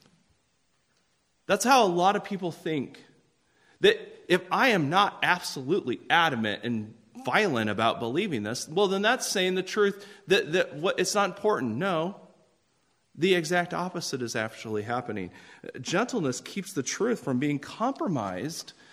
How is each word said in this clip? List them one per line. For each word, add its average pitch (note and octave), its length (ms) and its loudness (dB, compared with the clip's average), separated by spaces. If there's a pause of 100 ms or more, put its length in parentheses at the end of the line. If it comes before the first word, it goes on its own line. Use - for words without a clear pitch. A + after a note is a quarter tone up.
(1500)
That's G3 200 0
how B3 200 6
a - 20 4
lot F3+ 280 4
of G3 80 -4
people F3+ 280 -6
think. D3+ 520 -6 (800)
That G#3 160 6 (300)
if F3 140 4 (100)
I A3+ 180 4
am E3 200 4
not F#3+ 340 2
absolutely D3 760 0 (100)
adamant C3 540 2
and A2+ 300 -4 (320)
violent C3 440 2
about A2 300 2
believing C3 440 -2
this, A2+ 240 -6
well, F#3 200 2
then G3 140 0
that's B3 260 2
saying F#3 280 0
the F#3 80 0
truth, G3+ 420 0 (220)
that, D#3 260 2
that F3 220 0
what, D#3+ 240 0
it's F3+ 140 0
not G3+ 160 2
important. C3 480 0
No, F3+ 380 -2 (1000)
the F3+ 200 4
exact F3 380 0
opposite E3 500 -6
is A2+ 120 -4
actually A2 460 -4
happening. G#2+ 480 -4 (500)
Gentleness F3+ 640 -2
keeps - 320 -10
the C#3 80 -2
truth G#3+ 380 -2
from C3 180 -2
being D3 220 0
compromised D#3+ 1120 -4 (200)